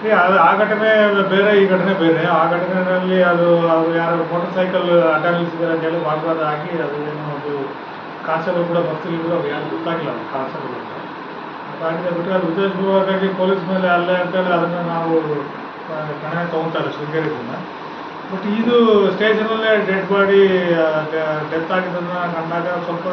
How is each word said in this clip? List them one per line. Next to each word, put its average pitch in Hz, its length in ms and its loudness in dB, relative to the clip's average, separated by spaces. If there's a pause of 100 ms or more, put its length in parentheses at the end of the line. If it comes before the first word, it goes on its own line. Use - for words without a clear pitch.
ಏ, 220 40 0
ಅದು 185 300 4
ಆ 170 160 6
ಘಟನೆ 214 580 4 (160)
ಬೇರೆ, 196 340 6
ಈ 190 40 4
ಘಟನೆ 185 260 2
ಬೇರೆ. 165 340 2
ಆ 165 240 2
ಘಟನೆಯಲ್ಲಿ 185 720 2
ಅದು, 170 460 4
ಅದು 165 260 2
ಯಾರು 165 200 0
ಮೋಟರ್ 170 400 -2
ಸೈಕಲ್ 175 580 2
ಅಡ್ಡ 151 120 0
ನಿಲ್ಲಿಸಿದ್ದಾರೆ 170 480 0
ಅಂತ 160 100 -2
ಹೇಳಿ 165 200 -2
ವಾಗ್ವಾದ 156 400 -2
ಆಗಿ 151 260 -4
ಅದು 151 260 -4
ಏನೋ 151 400 -6
ಅದು 139 340 -6 (580)
ಕಾನ್ಸ್ಟೇಬಲ್ 170 380 -2
ಕೂಡ 170 120 -2
ಭಕ್ತುಲು 165 400 -2
ಕೂಡ 165 140 -4
ಯಾರು 151 380 -4
ಗೊತ್ತಾಗಿಲ್ಲ, 165 400 -4
ಅದು - 240 -10
ಕಾನ್ಸ್ಟೇಬಲ್ 131 420 -8
ಅಂತ. 120 180 -12 (760)
ಅದಾಗಿದೆ 170 440 -4
ಬಿಟ್ರೆ 175 220 -2
ಅದು 180 140 0
ವಿಜಯ್ 190 240 0
ಶಿವಮೊಗ್ಗಕ್ಕೆ 190 560 2
ಪೊಲೀಸ್ 185 400 0
ಮೇಲೆ 185 220 0
ಹಲ್ಲೆ 175 280 2
ಅಂತೇಳಿ 180 300 -2
ಅದನ್ನ 170 280 0 (120)
ನಾವು, 165 320 0
ಆ, 151 840 -6
ಗಣನೆ 156 460 -6
ತಗೊಂತಾರೆ - 400 -4
ಶೃಂಗೇರಿಯಿಂದ. 147 640 -6 (760)
But 208 300 -2
ಇದು 220 500 6
ಸ್ಟೇಷನಲ್ಲೇ 214 680 2
ಡೆಡ್ 190 340 0
ಬಾಡಿ, 196 360 6 (260)
ಆ, 156 280 2 (100)
ಡೆ-, 156 400 -2
ಡೆತ್ 165 200 -4
ಆಗಿದ್ದನ್ನ 175 360 -2
ಕಂಡಾಗ 170 600 -4 (160)
ಸ್ವಲ್ಪ 165 300 -6